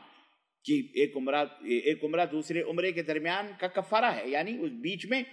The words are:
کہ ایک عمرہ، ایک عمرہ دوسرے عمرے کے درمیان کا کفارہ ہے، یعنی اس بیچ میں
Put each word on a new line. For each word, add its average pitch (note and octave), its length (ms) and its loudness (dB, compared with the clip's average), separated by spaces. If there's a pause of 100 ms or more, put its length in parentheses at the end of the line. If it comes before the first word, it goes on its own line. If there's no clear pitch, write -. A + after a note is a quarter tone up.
(640)
کہ D3 100 2 (200)
ایک C#3+ 240 2
عمرہ، C#3 280 2 (160)
ایک C3+ 420 2
عمرہ E3 220 2
دوسرے D#3 360 -2
عمرے F3+ 300 0
کے E3+ 120 -2
درمیان E3 540 -2
کا F3+ 100 -2
کفارہ G3+ 380 2
ہے، B2+ 220 0
یعنی E3 320 -2
اس D#3 120 -4
بیچ D#3 340 -6
میں B3 160 0 (120)